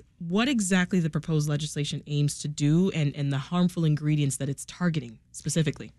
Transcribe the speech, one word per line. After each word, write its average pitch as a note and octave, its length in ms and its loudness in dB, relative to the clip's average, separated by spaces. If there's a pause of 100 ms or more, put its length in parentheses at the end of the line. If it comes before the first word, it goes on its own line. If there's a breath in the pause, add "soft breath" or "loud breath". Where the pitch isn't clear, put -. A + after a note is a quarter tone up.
(200)
what F#3 280 0
exactly F#3+ 520 2
the D#3+ 100 2
proposed D3+ 400 0
legislation D3 560 -4
aims D3 380 0
to D3+ 40 -4
do D3+ 440 2
and, D3 240 0
and C#3 180 -2
the C3+ 60 -2
harmful F3 440 0
ingredients D3 540 2
that C3+ 100 -4
it's C#3 180 -6
targeting D3+ 520 -4 (140)
specifically. D3 680 -4